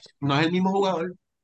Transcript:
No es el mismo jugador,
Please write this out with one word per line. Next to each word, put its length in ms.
No 180
es 80
el 60
mismo 200
jugador, 440